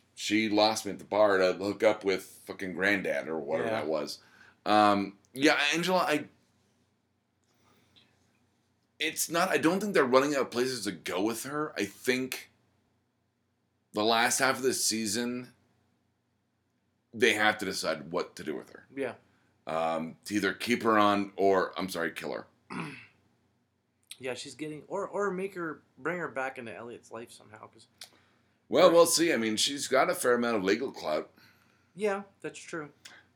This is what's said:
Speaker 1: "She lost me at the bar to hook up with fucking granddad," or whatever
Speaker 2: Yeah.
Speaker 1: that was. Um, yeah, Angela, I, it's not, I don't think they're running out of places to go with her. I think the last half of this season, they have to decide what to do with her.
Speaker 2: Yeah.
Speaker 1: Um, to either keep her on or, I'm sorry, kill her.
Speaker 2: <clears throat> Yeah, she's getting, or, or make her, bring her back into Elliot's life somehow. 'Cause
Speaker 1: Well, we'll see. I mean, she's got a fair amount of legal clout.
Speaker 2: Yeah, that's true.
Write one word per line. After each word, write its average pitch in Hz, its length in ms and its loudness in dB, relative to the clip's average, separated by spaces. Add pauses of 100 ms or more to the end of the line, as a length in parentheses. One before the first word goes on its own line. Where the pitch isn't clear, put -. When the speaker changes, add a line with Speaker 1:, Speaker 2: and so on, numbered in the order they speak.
(140)
Speaker 1:
"She 110 340 0
lost 104 380 2
me 98 60 -6
at - 80 -10
the 92 60 -18
bar 101 340 4
to 92 140 4
hook 98 280 -4
up 107 220 2
with 95 420 -2
fucking 95 280 -10
granddad," 80 540 -2
or 80 120 -4
whatever 80 300 -2
Speaker 2:
Yeah. 80 120 -2
Speaker 1:
that 76 60 -6
was. 76 320 -4 (480)
Um, 104 500 4 (160)
yeah, 139 260 4 (140)
Angela, 170 340 2
I, 143 200 0 (2750)
it's 156 300 -4
not, 175 200 0
I 151 80 2
don't 170 220 2
think 208 140 -4
they're 156 120 4
running 135 300 4
out 135 60 0
of - 100 -4
places 123 320 -2
to 98 80 -4
go 90 300 -4
with 113 220 -2
her. 147 340 -6
I 202 80 -2
think 127 640 -4 (1400)
the 104 100 0
last 117 360 2
half 131 180 2
of 123 60 -8
this 120 200 0
season, 120 680 -4 (1600)
they 113 200 4
have 107 260 2
to 101 60 -6
decide 80 460 -6
what 85 240 -4
to 90 80 -12
do 73 120 -6
with 57 160 -12
her. - 140 -20 (100)
Speaker 2:
Yeah. 127 180 -8 (520)
Speaker 1:
Um, 82 600 -4
to 104 100 -4
either 95 180 0
keep 107 300 -2
her 110 140 4
on 101 380 2
or, 95 420 2
I'm 92 120 -4
sorry, 85 220 -4
kill 73 220 -8
her. 53 140 -10 (220)
Speaker 2:
<clears throat> 160 220 -10 (1300)
Yeah, 127 120 -6
she's 131 180 -14
getting, 151 340 -12
or, 190 200 -8
or 202 240 -2
make 190 240 -6
her, 165 260 -10 (160)
bring 160 220 -6
her 160 80 -6
back 131 320 -6
into 117 180 -12
Elliot's 113 320 -14
life 113 220 -14
somehow. 110 340 -20
'Cause 110 220 -20 (840)
Speaker 1:
Well, 165 220 8
we'll 165 160 10
see. 165 260 2
I 127 40 2
mean, 110 200 0
she's 139 300 -2
got 139 240 2
a - 20 0
fair 123 220 2
amount 117 220 0
of 92 60 -2
legal 107 280 0
clout. 80 400 -4 (640)
Speaker 2:
Yeah, 202 260 -4 (200)
that's 151 180 -12
true. 151 320 -12 (440)